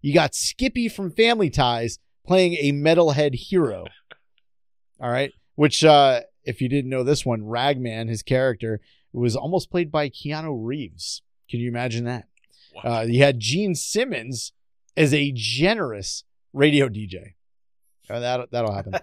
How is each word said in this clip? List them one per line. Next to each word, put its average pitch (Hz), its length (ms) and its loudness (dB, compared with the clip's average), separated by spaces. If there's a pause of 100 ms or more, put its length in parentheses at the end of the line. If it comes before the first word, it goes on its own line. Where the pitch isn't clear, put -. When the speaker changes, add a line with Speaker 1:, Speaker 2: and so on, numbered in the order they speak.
Speaker 1:
you 143 140 0
got 156 180 4
Skippy - 560 -2
from 190 220 -8
Family 220 400 2
Ties 117 480 0 (260)
playing 180 300 4
a 143 160 0
metalhead 147 640 4
hero. 123 500 -2 (1120)
All 123 120 -4
right. 135 200 -2 (220)
Which, 147 300 2
uh, 139 380 8 (220)
if 123 160 -8
you 127 100 -2
didn't 131 200 -2
know 131 140 -2
this 143 200 0
one, 117 180 -2
Ragman, 117 680 -4
his 110 140 -6
character, 120 580 -2 (320)
was 120 220 -2
almost 160 340 -4
played 170 220 -4
by 147 180 -2
Keanu 151 560 -8
Reeves. 120 560 -10 (300)
Can 120 80 -4
you 120 100 -4
imagine 120 360 -4
that? 120 240 -8 (420)
Speaker 2:
What? - 140 -12
Speaker 1:
Uh, 117 160 -2
you 117 200 4
had 139 180 4
Gene 165 360 -2
Simmons 135 800 -6 (440)
as 151 160 4
a 143 220 0
generous 120 880 -4 (300)
radio 143 340 4
D 107 180 -8
J. 95 300 -16 (720)
Uh, 117 120 -6
that, 123 300 -4
that'll 117 200 -2
happen. 98 300 -8